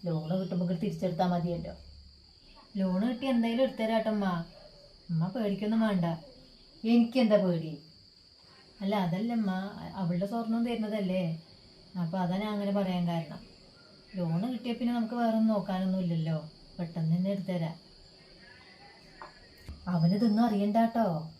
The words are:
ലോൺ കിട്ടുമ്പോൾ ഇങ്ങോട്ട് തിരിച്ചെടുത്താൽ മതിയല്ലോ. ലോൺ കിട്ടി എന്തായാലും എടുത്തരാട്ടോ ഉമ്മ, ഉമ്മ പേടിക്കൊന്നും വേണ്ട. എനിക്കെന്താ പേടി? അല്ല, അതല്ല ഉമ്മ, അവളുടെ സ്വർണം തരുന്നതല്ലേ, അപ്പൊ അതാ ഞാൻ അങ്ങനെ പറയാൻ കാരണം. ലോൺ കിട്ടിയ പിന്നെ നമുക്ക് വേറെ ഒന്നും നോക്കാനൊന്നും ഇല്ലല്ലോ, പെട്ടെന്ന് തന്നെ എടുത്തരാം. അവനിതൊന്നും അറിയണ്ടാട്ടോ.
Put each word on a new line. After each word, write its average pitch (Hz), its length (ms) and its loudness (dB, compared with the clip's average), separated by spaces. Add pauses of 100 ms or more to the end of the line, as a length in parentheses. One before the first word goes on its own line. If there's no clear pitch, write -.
ലോൺ 156 220 -2 (120)
കിട്ടുമ്പോൾ 180 240 -2
ഇങ്ങോട്ട് 175 200 0
തിരിച്ചെടുത്താൽ 180 480 0
മതിയല്ലോ. 170 400 -2 (1040)
ലോൺ 185 300 2
കിട്ടി 254 240 -4
എന്തായാലും 233 340 2
എടുത്തരാട്ടോ 220 480 0
ഉമ്മ, 202 100 0 (880)
ഉമ്മ 165 240 0
പേടിക്കൊന്നും 214 520 0
വേണ്ട. 185 180 0 (840)
എനിക്കെന്താ 233 540 6
പേടി? 160 280 0 (1080)
അല്ല, 202 140 0 (100)
അതല്ല 196 340 -2
ഉമ്മ, 202 120 0 (500)
അവളുടെ 180 300 0
സ്വർണം 233 360 -2
തരുന്നതല്ലേ, 208 560 -2 (800)
അപ്പൊ 165 200 -4
അതാ 175 200 0
ഞാൻ 214 100 -4
അങ്ങനെ 202 240 -2
പറയാൻ 180 340 0
കാരണം. 165 300 -6 (760)
ലോൺ 170 240 0 (120)
കിട്ടിയ 240 240 -4
പിന്നെ 240 200 0
നമുക്ക് 233 240 -2
വേറെ 226 180 2
ഒന്നും 220 160 4
നോക്കാനൊന്നും 190 480 0
ഇല്ലല്ലോ, 165 340 0 (400)
പെട്ടെന്ന് 165 380 -2
തന്നെ 185 180 0
എടുത്തരാം. 175 420 -4 (2250)
അവനിതൊന്നും 208 540 4
അറിയണ്ടാട്ടോ. 208 600 2 (320)